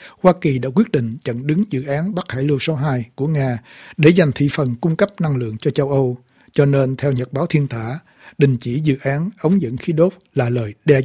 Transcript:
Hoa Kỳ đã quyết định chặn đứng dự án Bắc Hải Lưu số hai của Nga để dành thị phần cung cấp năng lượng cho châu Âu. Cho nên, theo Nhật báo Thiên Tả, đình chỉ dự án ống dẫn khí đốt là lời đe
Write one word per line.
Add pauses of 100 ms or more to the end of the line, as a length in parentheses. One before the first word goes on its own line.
(220)
Hoa
Kỳ
đã
quyết
định
chặn
đứng
dự
án
Bắc
Hải
Lưu
số
hai (100)
của
Nga (380)
để
dành
thị
phần
cung
cấp
năng
lượng
cho
châu
Âu. (340)
Cho
nên,
theo
Nhật
báo
Thiên
Tả, (400)
đình
chỉ
dự
án (100)
ống
dẫn
khí
đốt (200)
là
lời (100)
đe